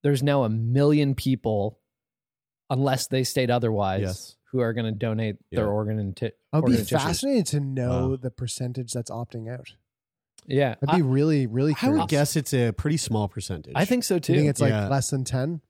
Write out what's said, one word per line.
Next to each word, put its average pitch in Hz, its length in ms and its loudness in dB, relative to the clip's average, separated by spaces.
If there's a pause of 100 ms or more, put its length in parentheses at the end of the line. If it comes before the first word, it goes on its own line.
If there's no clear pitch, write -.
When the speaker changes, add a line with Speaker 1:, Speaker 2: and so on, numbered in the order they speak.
Speaker 1:
there's 143 180 2
now 143 220 2
a 113 60 0
million 135 640 4
people, 107 640 -2 (880)
unless 131 380 0
they 131 160 0
state 123 260 0
otherwise, 104 520 0
Speaker 2:
Yes. 92 360 -6 (140)
Speaker 1:
who 131 80 -2
are 117 140 0
gonna 113 180 -2
donate 110 460 -2 (140)
their 107 140 0
Speaker 2:
Yeah. 101 60 0
Speaker 1:
organ 107 280 -2
and 98 160 -4
ti-, 117 120 -6 (260)
Speaker 3:
I'd 151 40 2
Speaker 1:
organ 143 160 2
Speaker 3:
be 113 60 4
Speaker 1:
and 208 80 -4
tissues. 139 160 0
Speaker 3:
fascinated 196 440 0
to 147 120 -2
know 131 520 -2
Speaker 2:
Wow. 135 60 0
Speaker 3:
the 127 140 -8
percentage 123 600 -8
that's 120 180 -6
opting 117 400 -10
out. 127 240 -16 (720)
Speaker 1:
Yeah. 131 340 0
Speaker 3:
I'd 147 160 2
be 175 60 4
Speaker 1:
I - 20 2
Speaker 3:
really, 139 420 2
really 131 240 0 (100)
Speaker 2:
I 247 80 2
would 302 180 2
Speaker 3:
curious. - 20 -
Speaker 2:
guess 147 260 2
it's 147 180 -2
a 120 180 2
pretty 151 260 -2
small 107 300 -2
percentage. 87 480 -10
Speaker 1:
I 160 100 2
think 247 180 0
so, 190 120 0
Speaker 3:
You 170 60 2
think - 220 2
Speaker 1:
too. 147 60 4
Speaker 3:
it's, - 120 -2
like, 110 80 4
Speaker 2:
Yeah. 104 200 0
Speaker 3:
less 135 200 0
than 131 140 -2
ten? 143 460 -2